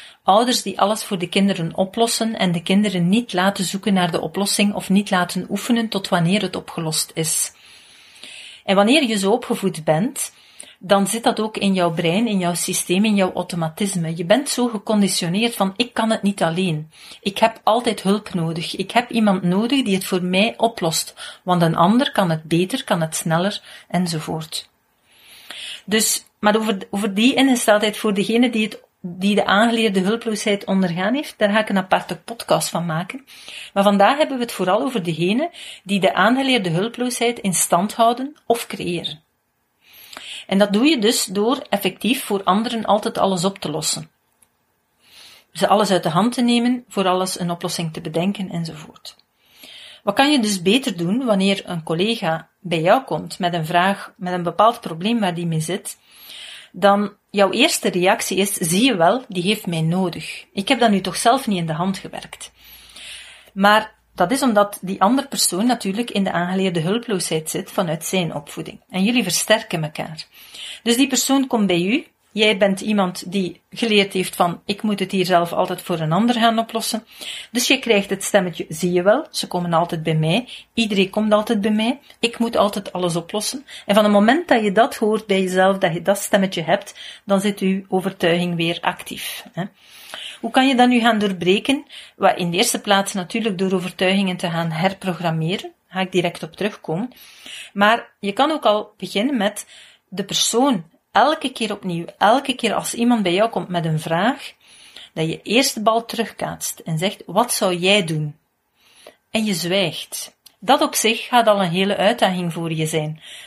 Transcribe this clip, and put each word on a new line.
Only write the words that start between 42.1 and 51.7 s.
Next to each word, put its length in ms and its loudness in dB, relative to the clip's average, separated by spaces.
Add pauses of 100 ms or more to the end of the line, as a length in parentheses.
voor 200 -4
anderen 420 0
altijd 320 0
alles 280 0
op 140 -2
te 100 -8
lossen. 400 -6 (1400)
Ze 160 0
alles 240 4
uit 120 2
de 60 -2
hand 240 2
te 80 -2
nemen, 460 2
voor 200 -2
alles 320 0
een 120 -4
oplossing 420 -6
te 80 -12
bedenken 480 -4
enzovoort. 640 -10 (880)
Wat 120 0
kan 160 6
je 80 4
dus 220 0
beter 360 2
doen 280 -2
wanneer 400 2
een 180 -8